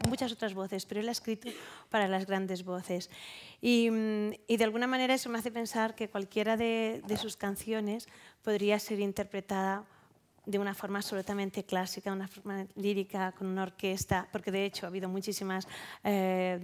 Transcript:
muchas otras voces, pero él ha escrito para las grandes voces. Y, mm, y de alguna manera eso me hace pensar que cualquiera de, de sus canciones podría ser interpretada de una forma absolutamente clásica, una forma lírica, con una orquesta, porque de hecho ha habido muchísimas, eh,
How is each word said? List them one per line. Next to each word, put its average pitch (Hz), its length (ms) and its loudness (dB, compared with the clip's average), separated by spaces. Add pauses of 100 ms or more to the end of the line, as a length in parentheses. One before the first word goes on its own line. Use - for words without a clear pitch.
muchas 233 260 0
otras 220 200 -2
voces, 190 320 -4
pero 202 140 -4
él 220 80 0
ha 240 60 -2
escrito 220 360 -4 (400)
para 202 200 4
las 190 160 2
grandes 190 400 0
voces. 180 440 -4 (520)
Y, 233 280 6
mm, 214 440 2 (140)
y 226 100 6
de 226 80 4
alguna 233 220 2
manera 254 260 4
eso 254 160 2
me 233 100 -2
hace 226 120 -4
pensar 220 440 0
que 214 140 -4
cualquiera 214 480 0
de, 226 500 0
de 214 100 0
sus 214 200 -6
canciones 208 720 -2 (340)
podría 208 360 4
ser 208 200 -2
interpretada 196 840 0 (640)
de 202 80 2
una 196 160 0
forma 202 240 -4
absolutamente 202 640 -2
clásica, 185 480 -2
una 190 160 -4
forma 196 460 -8
lírica, 196 600 0
con 190 120 -6
una 190 160 -2
orquesta, 190 680 -2
porque 202 200 -4
de 196 140 2
hecho 196 220 -6
ha - 20 -10
habido 185 180 -4
muchísimas, 190 600 -2 (360)
eh, 185 600 4